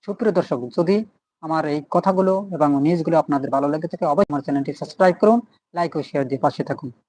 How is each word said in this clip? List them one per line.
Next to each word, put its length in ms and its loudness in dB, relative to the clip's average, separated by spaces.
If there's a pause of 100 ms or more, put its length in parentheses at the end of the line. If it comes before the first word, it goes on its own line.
সুপ্রিয় 280 0
দর্শক, 260 0 (180)
যদি 280 2 (380)
আমার 240 -2
এই 240 -2
কথাগুলো 420 2 (200)
এবং 300 2
নিউজগুলো 360 2
আপনাদের 320 -2
ভালো 180 0
লেগে 200 -4
থাকে, 160 -6
অবশ্যই 280 2
আমার 100 -4
চ্যানেলটি 300 -4
সাবস্ক্রাইব 480 0
করুন, 200 4 (340)
লাইক 220 -4
ও 60 -2
শেয়ার 260 -4
দিয়ে 120 -4
পাশে 240 0
থাকুন। 260 -8 (180)